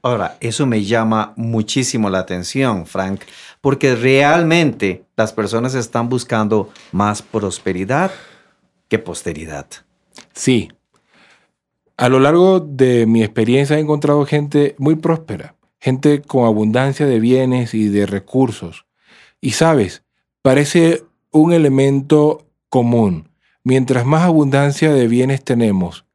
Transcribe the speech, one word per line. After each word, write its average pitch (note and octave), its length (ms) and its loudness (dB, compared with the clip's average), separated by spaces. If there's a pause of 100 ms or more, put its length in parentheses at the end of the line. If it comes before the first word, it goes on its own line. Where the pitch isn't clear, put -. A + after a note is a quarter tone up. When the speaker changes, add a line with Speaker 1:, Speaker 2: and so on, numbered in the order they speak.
Speaker 1:
Ahora, A2 380 -4
eso A#2 260 -4
me A2 200 0
llama A2 500 0
muchísimo A2+ 720 -4
la F#2 100 -2
atención, F#2 680 -4
Frank, F#2+ 340 -8 (400)
porque C3+ 360 0
realmente C#3+ 1080 2 (140)
las A2 160 -2
personas A2+ 420 -4
están A#2 320 -4
buscando A2 640 -2 (240)
más G#2 280 -2
prosperidad G2+ 880 -4 (760)
que A2+ 120 -2
posteridad. D#2+ 680 -12 (640)
Speaker 2:
Sí. A#2 380 -2 (1300)
A B2 100 2
lo C3 140 4
largo F3 400 4
de C3 440 2
mi A2+ 160 4
experiencia B2 560 0
he D#3 40 0
encontrado D3 440 0
gente D3 520 0
muy D3 180 0
próspera, D#3+ 600 -6 (260)
gente C#3 400 0
con B2+ 240 0
abundancia A#2 600 0
de B2+ 140 0
bienes B2+ 540 0
y G#2+ 160 0
de G2+ 160 0
recursos. G2+ 800 -4 (560)
Y, C3 100 -6
¿sabes? C#3+ 520 0 (380)
Parece D#3 640 2 (280)
un D#3 200 4
elemento C#3+ 960 2 (220)
común, A#2 580 0 (420)
Mientras B2+ 340 0
más D#3 200 2
abundancia C#3+ 680 2
de B2+ 160 2
bienes B2+ 360 0
tenemos G2+ 600 -2 (120)